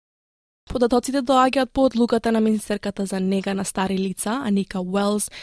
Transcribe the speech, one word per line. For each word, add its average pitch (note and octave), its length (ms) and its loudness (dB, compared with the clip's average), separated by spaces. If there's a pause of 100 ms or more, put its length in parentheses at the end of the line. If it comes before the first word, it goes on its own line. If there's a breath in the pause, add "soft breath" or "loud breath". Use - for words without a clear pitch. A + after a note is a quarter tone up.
(680)
Податоците B3 540 0
доаѓаат C4 520 2
по C4+ 140 4
одлуката A#3 440 2
на A3 100 2
министерката G#3 640 -2
за F#3+ 140 -4
нега F#3+ 340 0
на F#3+ 120 -4
стари F#3+ 320 -2
лица, G3 460 -4
Аника G3 380 0
Уелс, G3+ 500 0 (100 loud breath)